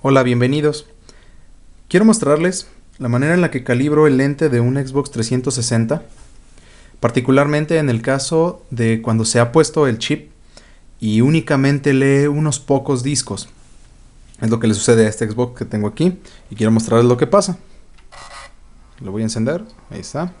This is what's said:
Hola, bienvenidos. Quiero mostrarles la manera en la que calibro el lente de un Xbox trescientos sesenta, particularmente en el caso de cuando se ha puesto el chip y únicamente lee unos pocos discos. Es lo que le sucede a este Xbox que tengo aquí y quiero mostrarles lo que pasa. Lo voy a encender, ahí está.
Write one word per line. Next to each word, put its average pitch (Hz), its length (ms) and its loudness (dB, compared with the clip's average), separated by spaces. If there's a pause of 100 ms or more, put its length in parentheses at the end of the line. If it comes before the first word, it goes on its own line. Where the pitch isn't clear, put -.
Hola, 135 220 4
bienvenidos. 127 640 0 (1000)
Quiero 196 180 4
mostrarles 175 640 2 (300)
la 123 100 -6
manera 135 260 2
en 180 60 2
la 165 100 0
que 127 140 -6
calibro 147 420 2
el 135 100 4
lente 139 320 0
de 120 120 2
un 123 160 0
Xbox 139 340 -4
trescientos 127 440 -4
sesenta, 117 500 -2 (960)
particularmente 143 760 0
en 147 120 0
el 117 100 0
caso 160 680 -2
de 113 320 0
cuando 113 220 0
se 117 160 0
ha 120 100 2
puesto 151 380 2
el 113 100 -2
chip - 320 -6 (720)
y 107 200 0
únicamente 143 760 2
lee 139 340 2
unos 147 320 -2
pocos 135 420 -2
discos. 127 460 -6 (920)
Es 113 100 -2
lo 113 100 0
que 113 80 0
le 110 60 2
sucede 113 300 2
a 107 40 0
este 107 200 -6
Xbox 120 300 -6
que 226 60 -6
tengo 208 240 -4
aquí 180 280 -2 (320)
y - 60 -16
quiero 110 160 0
mostrarles 113 380 2
lo 120 80 4
que 147 100 0
pasa. 190 320 0 (1400)
Lo 95 100 -12
voy 104 120 -6
a - 20 -2
encender, 120 400 -4 (260)
ahí - 80 -14
está. 175 420 -8